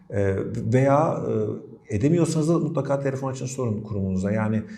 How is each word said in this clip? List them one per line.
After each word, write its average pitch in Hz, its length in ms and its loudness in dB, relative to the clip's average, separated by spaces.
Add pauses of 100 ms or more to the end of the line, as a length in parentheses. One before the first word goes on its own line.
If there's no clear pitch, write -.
E, 98 260 0 (380)
veya, 139 540 4
e, 110 400 -2 (280)
edemiyorsanız 160 540 2
da 170 100 4
mutlaka 139 400 -2
telefon 131 320 -2
açın, 127 140 -6
sorun 117 360 -2
kurumunuza. 95 500 -2
Yani 107 320 0 (140)